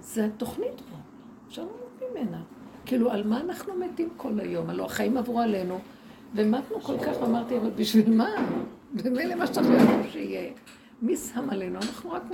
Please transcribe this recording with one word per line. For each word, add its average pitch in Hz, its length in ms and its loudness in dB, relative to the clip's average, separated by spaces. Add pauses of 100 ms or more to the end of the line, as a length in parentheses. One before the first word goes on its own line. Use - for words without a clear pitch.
זה - 240 -2
התוכנית 240 560 -4
פה, - 160 -16 (520)
אפשר - 140 -12
למות 453 400 -12 (100)
ממנה. 185 300 -4 (440)
כאילו, 247 240 2
על 208 160 -2
מה 226 140 0
אנחנו 370 360 -6
מתים 349 400 -2
כל 220 240 -4
היום? 170 300 -4
הלוא 185 160 -4
החיים 214 300 0
עברו 233 240 0
עלינו, 190 380 0 (560)
ומתנו 226 460 2
כל - 180 -4
כך, - 220 -2
ואמרתי, 233 380 0
"אבל 220 120 0
בשביל 220 460 6
מה? 247 120 4 (640)
במילא 262 420 0
מה 349 120 0
שצריך - 220 4
להיות 226 440 8
שיהיה." 165 380 -6 (520)
מי 240 140 0
שם 254 340 -6
עלינו? 185 260 -4
אנחנו 220 360 -6
רק 359 100 -6 (120)